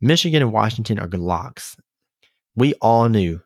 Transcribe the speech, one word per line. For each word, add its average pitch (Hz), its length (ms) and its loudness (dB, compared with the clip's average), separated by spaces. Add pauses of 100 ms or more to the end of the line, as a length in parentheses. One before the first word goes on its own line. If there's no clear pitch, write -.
Michigan 156 420 2
and 113 100 0
Washington 110 480 -2
are 95 80 -8
good 90 100 -6
locks. - 580 -6 (800)
We 135 200 2
all 117 340 2
knew 90 380 0